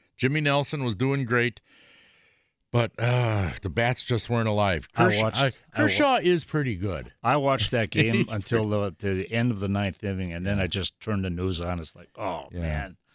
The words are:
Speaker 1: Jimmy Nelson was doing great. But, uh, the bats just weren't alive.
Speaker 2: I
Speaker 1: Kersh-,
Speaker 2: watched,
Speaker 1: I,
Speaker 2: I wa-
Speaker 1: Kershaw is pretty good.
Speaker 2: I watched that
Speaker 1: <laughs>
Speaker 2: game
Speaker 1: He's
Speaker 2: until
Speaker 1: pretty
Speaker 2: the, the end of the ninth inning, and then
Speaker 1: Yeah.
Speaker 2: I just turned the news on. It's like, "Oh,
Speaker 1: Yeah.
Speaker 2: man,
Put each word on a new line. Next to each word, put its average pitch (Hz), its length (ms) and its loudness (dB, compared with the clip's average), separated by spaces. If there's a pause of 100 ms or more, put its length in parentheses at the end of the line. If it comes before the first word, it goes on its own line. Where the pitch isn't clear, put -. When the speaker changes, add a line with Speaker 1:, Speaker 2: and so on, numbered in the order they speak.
(160)
Speaker 1:
Jimmy 143 260 2
Nelson 143 420 0
was 117 120 -2
doing 135 300 0
great. 120 340 0 (1120)
But, 117 280 0
uh, 117 520 2 (100)
the 95 80 -6
bats 117 340 0
just - 260 -2
weren't 117 200 0
alive. 104 460 0
Speaker 2:
I 117 80 4
Speaker 1:
Kersh-, 107 200 4
Speaker 2:
watched, 110 140 -2
Speaker 1:
I, 139 80 4
Speaker 2:
I - 0 -
wa- 131 60 2 (240)
Speaker 1:
Kershaw 285 420 4
is 175 260 2
pretty 135 320 -2
good. 87 360 -6 (120)
Speaker 2:
I 127 140 4
watched 135 340 0
that 113 180 0
Speaker 1:
<laughs> - 20 -20
Speaker 2:
game 113 240 2
Speaker 1:
He's - 180 0
Speaker 2:
until 107 340 0
Speaker 1:
pretty 101 320 -2
Speaker 2:
the, 98 140 -2 (100)
the - 80 -12
end 117 200 0
of 101 100 -4
the 101 80 0
ninth 101 340 -2
inning, 95 300 -4
and 87 120 -6
then 101 120 0
Speaker 1:
Yeah. 95 80 2
Speaker 2:
I - 20 0
just 90 320 -6
turned 101 240 -2
the 95 60 -2
news 87 320 -2
on. 87 180 -4
It's 80 160 -12
like, - 220 -20
"Oh, 85 340 -6
Speaker 1:
Yeah. 87 80 -8
Speaker 2:
man, 80 380 -4 (180)